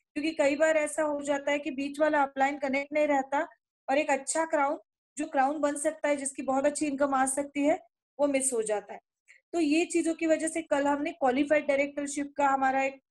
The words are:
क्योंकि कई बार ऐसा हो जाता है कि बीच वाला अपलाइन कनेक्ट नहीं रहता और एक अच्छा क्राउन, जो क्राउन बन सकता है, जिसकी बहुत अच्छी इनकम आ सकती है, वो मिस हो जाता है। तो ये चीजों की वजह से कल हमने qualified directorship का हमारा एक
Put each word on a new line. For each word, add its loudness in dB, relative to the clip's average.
क्योंकि -4
कई 2
बार 2
ऐसा 0
हो -2
जाता -2
है 0
कि -6
बीच -6
वाला 4
अपलाइन 0
कनेक्ट -4
नहीं 2
रहता 0
और 2
एक 0
अच्छा 0
क्राउन, 0
जो -6
क्राउन 0
बन 0
सकता -2
है, 2
जिसकी -8
बहुत 0
अच्छी 0
इनकम 0
आ 2
सकती -4
है, 2
वो 2
मिस 0
हो 0
जाता -4
है। -16
तो 0
ये 2
चीजों 0
की -4
वजह 2
से -4
कल 0
हमने 0
qualified 2
directorship -2
का 2
हमारा 2
एक -2